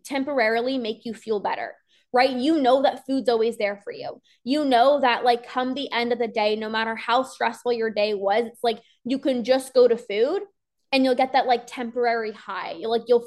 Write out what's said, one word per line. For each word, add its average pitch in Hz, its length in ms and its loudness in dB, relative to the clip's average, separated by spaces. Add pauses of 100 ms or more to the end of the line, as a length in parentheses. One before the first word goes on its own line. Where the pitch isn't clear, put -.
temporarily 262 720 0
make 220 260 -6
you 226 100 -8
feel 214 240 -4
better, 185 360 -6 (380)
right? 254 180 4
You 277 300 0
know 262 220 4
that 285 240 0
food's 262 220 -2
always 226 280 0
there 202 280 -4
for - 80 -12
you. 139 280 -12 (220)
You 294 220 -2
know 269 360 4
that, 240 240 0
like, 240 220 2
come 254 280 -4
the 277 180 -8
end 240 200 -2
of 233 60 -2
the 233 100 -2
day, 214 280 0
no 214 120 -8
matter 220 280 -4
how 240 260 2
stressful 240 500 -4
your 226 180 -2
day 208 240 0
was, 202 320 0
it's - 180 -12
like, 226 160 0 (240)
you 269 140 -2
can 254 260 -2
just 262 280 0
go 247 160 6
to 233 80 4
food 247 460 -2 (500)
and 269 120 4
you'll 262 100 2
get 262 180 0
that, 247 140 2
like, 240 200 0
temporary 233 680 -4
high. 185 400 -10
You'll, 185 180 -8
like, 233 160 -2
you'll 240 200 4